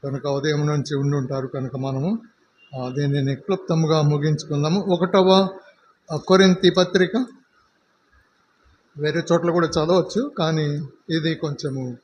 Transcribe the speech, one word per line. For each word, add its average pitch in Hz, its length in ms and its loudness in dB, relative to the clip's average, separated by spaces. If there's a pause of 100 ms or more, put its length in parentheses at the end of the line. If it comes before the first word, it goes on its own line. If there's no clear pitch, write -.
కనుక 139 220 -6
ఉదయం 147 400 0
నుంచి 147 300 -2
ఉండి 143 200 0
ఉంటారు. 135 300 -4
కనుక 131 300 -8
మనము, 135 420 -4 (580)
ఆ, 127 120 -6
దీనిని 139 460 0
క్లుప్తంగా 160 680 0
ముగించుకుందాము. 147 800 0
ఒకటవ, 190 680 4 (640)
ఆ, - 40 -6
కొరింథీ 185 540 6
పత్రిక 180 560 0 (1700)
వేరే 151 240 -2 (100)
చోట్ల 170 180 2
కూడా 170 160 2
చదవచ్చు, 180 720 0
కానీ 156 500 -2 (220)
ఇది 160 240 -2
కొంచెము 135 680 -8